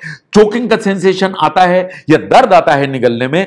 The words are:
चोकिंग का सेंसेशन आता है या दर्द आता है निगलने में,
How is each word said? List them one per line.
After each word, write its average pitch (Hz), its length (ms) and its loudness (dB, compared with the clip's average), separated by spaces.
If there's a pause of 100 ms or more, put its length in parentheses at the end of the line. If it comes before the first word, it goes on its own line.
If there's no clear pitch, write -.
(340)
चोकिंग 214 360 2
का 220 60 0
सेंसेशन 190 680 -2
आता 156 200 0
है 180 280 0 (200)
या - 60 4
दर्द 220 360 2
आता 170 200 4
है 139 140 0
निगलने 123 420 -2
में, 180 180 -4